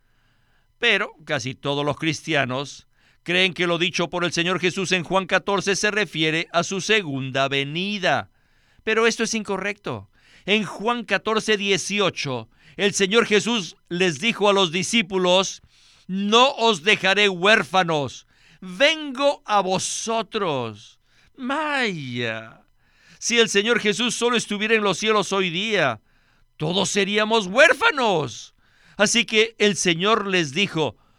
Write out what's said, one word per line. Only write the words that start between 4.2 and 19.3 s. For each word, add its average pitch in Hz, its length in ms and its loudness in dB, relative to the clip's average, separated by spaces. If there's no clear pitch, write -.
el 175 80 0
Señor 170 300 -2
Jesús 180 320 -2
en 180 100 0
Juan 185 220 -2
catorce 190 500 0
se 208 160 -2
refiere 160 640 -2
a 170 100 2
su 196 160 -6
segunda 135 680 -2
venida. 151 840 -2
Pero 220 200 2
esto 226 180 0
es 220 100 -2
incorrecto. 190 760 -6
En 208 180 2
Juan 226 400 -4
catorce 214 540 0
dieciocho, 185 920 -2
el 202 160 0
Señor 202 320 2
Jesús 202 500 0
les 175 320 0
dijo 208 280 0
a 196 40 6
los 190 180 2
discípulos, 185 880 0
"No 208 460 4
os 226 300 2
dejaré 196 440 4
huérfanos, 180 1000 2
vengo 277 840 0